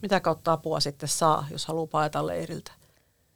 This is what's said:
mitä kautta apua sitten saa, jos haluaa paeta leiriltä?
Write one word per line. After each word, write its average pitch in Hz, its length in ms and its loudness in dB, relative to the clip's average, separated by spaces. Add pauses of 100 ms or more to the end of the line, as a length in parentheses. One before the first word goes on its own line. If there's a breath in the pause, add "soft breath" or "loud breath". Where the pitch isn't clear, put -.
mitä 196 180 2
kautta 165 320 0
apua 156 280 0
sitten 143 280 -2
saa, 151 420 4
jos - 160 -8
haluaa 160 200 -2
paeta 151 400 0
leiriltä? 165 460 -6 (640)